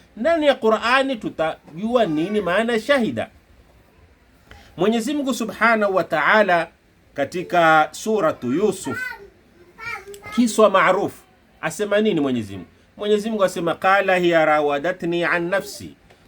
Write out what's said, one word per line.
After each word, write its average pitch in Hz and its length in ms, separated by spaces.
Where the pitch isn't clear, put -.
ndani 302 300
ya 269 80
Qur'ani 247 600
tutajua 196 920
nini 175 340
maana 202 320
ya 220 80
shahida. 214 480
Mwenyezi 220 380
Mungu 269 200
Subhanahu 214 600
wa 175 100
Ta'ala 175 640
katika 160 760
Suratu 160 640
Yusuf, 175 460
kiswa 220 360
maarufu, 185 520
asema 202 400
nini 202 200
Mwenyezi 120 320
Mungu? 92 160
Mwenyezi 208 340
Mungu 208 140
asema, 170 300
"Qala 190 420
hiya 170 280
rawadatni 156 800
an 170 240
nafsi 190 460